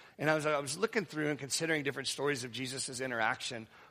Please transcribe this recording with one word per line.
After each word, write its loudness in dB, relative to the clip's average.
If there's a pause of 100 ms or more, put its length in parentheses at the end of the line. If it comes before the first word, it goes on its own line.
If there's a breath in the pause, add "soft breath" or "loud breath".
(200 loud breath)
And 2
I 6
was, 0
I 4
was -4
looking 2
through -2
and -2
considering 0
different -2
stories 0
of -8
Jesus' -6
interaction 0 (240 loud breath)